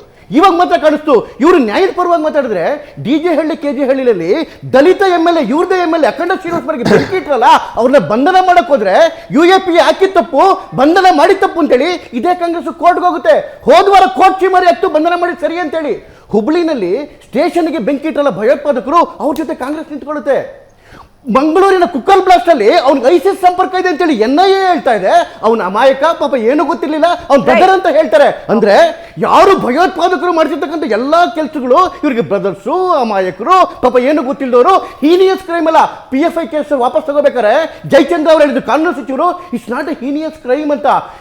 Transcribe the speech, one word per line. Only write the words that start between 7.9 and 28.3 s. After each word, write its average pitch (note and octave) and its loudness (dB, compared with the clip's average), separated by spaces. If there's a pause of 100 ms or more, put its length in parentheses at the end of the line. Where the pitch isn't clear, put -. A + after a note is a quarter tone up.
ಬಂಧನ C4+ 0 (120)
ಮಾಡಕ್ F4+ 2
ಹೋದ್ರೆ C4+ 0
ಯು C4+ 2
ಎ F#4 4
ಪಿ F4+ 0
ಹಾಕಿದ್ D#4+ 2
ತಪ್ಪು, D#4+ 0
ಬಂಧನ E4+ 2 (120)
ಮಾಡಿದ F#4 4
ತಪ್ಪು F#4 -2
ಅಂತೇಳಿ D4 -2
ಇದೇ F4 -2
ಕಾಂಗ್ರೆಸ್ E4+ -6
ಕೋರ್ಟ್ಗೆ F4 2
ಹೋಗುತ್ತೆ. D#4+ 0
ಹೋದ F4 4
ವಾರ F#4+ 6 (120)
ಕೋರ್ಟ್ F#4+ 2
ಚೀಮಾರಿ F#4 2
ಆಗ್ತು, E4+ 0
ಬಂಧನ D#4 0
ಮಾಡಿ F4 -4
ಸರಿ D#4+ -4
ಅಂತೇಳಿ. D4+ -6
ಹುಬ್ಳಿನಲ್ಲಿ C4+ -4
ಸ್ಟೇಷನ್ಗೆ E4 -2
ಬೆಂಕಿ C#4 -4
ಇಟ್ರಲ್ಲ C#4+ -2
ಭಯೋತ್ಪಾದಕರು, B3+ -2
ಅವ್ರ C#4+ -2
ಜೊತೆ D4+ -6
ಕಾಂಗ್ರೆಸ್ D4 -10
ನಿಂತ್ಕೊಳ್ಳುತ್ತೆ. C#4 -6 (720)
ಮಂಗಳೂರಿನ F4 2
ಕುಕ್ಕಲ್ F#4+ 0
ಬ್ಲಾಸ್ಟ್ F4+ 2
ಅಲ್ಲಿ C#4 4
ಅವ್ನಿಗೆ C4 2
ಐಸಿಸ್ F4+ 0
ಸಂಪರ್ಕ F4+ 0
ಇದೆ F4+ -2
ಅಂತೇಳಿ D#4 0
ಎನ್ A#3+ 0
ಐ G4 2
ಎ F#4+ 4
ಹೇಳ್ತಾ F4 0
ಇದೆ. A3 0
ಅವ್ನ A3 0
ಅಮಾಯಕ, C4 0 (160)
ಪಾಪ C#4+ -2
ಏನೂ B3+ 0
ಗೊತ್ತಿರ್ಲಿಲ್ಲ, D4+ -2 (240)
ಅವ್ನ್ C4+ 2
ಬ್ರದರ್ E4+ 4
ಅಂತ F#4 2
ಹೇಳ್ತಾರೆ. D4 2